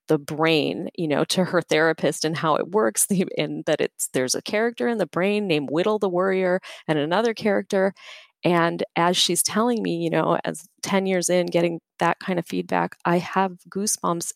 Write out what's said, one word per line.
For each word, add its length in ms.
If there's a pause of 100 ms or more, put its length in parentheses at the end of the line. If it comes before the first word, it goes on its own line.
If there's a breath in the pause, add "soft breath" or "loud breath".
the 100
brain, 800
you 100
know, 180
to 180
her 180
therapist 640
and 140
how 180
it 140
works, 360 (160)
<laughs> 160
and 280
that 160
it's, 320
there's 220
a 60
character 460
in 100
the 80
brain 400
named 240
Whittle 300
the 100
Warrior 520 (260 loud breath)
and 100
another 360
character. 600 (520 loud breath)
And 380 (120)
as 220
she's 260
telling 400
me, 140
you 120
know, 360
as 200 (160)
ten 240
years 240
in, 180
getting 340 (180)
that 200
kind 200
of 60
feedback, 580
I 140
have 400 (120)
goosebumps 680